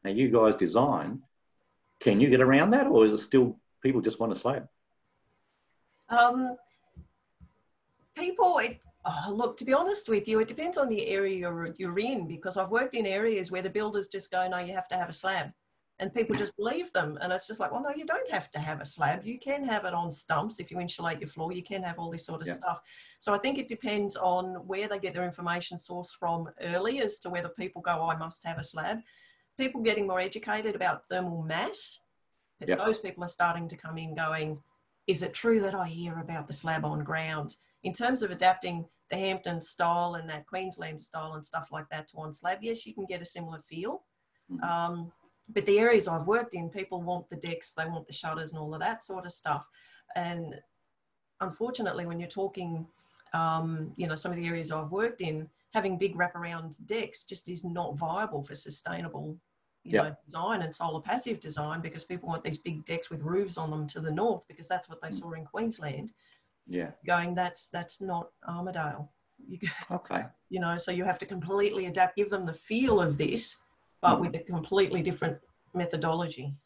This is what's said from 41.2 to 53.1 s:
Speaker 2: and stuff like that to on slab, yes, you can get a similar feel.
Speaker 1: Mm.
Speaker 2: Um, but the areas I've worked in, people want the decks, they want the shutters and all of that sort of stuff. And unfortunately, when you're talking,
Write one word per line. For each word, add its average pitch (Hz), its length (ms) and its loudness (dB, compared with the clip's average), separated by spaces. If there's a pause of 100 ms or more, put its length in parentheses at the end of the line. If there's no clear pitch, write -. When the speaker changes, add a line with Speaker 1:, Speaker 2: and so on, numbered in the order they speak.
Speaker 2:
and 156 120 -10
stuff 160 260 -8
like 156 180 -8
that 156 200 -8
to 165 80 -18
on 156 160 -10
slab, 185 280 -2
yes, 226 240 -4
you 220 80 -16
can 196 120 -6
get 180 160 -8
a 175 40 -10
similar 165 360 -10
feel. 202 420 -8 (480)
Speaker 1:
Mm. 165 120 -4
Speaker 2:
Um, 170 480 -2 (380)
but 202 160 0
the 202 140 8
areas 226 300 8
I've 160 180 0
worked 233 280 2
in, 170 140 -4
people 190 320 -6
want 175 280 -4
the - 80 -10
decks, 170 360 -6
they 160 120 -2
want 160 200 -6
the - 60 -16 (100)
shutters 160 300 -6
and 156 80 -10
all 156 140 -8
of 156 80 -6
that 226 200 -2
sort 185 240 -8
of 180 60 -10
stuff. - 380 -4 (460)
And 170 460 -4 (800)
unfortunately, 196 680 -2
when 170 140 -6
you're 175 100 -8
talking, 180 560 -4 (480)